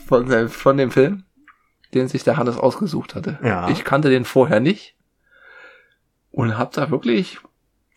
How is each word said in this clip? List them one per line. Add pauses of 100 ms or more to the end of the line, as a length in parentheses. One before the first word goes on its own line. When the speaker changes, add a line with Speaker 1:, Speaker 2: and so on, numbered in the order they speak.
Speaker 1:
Von,
von
dem
Film, (680)
den
sich
der
Hannes
ausgesucht
hatte.
Speaker 2:
Ja.
Speaker 1:
Ich
kannte
den
vorher
nicht. (1400)
Und
hab
da
wirklich (600)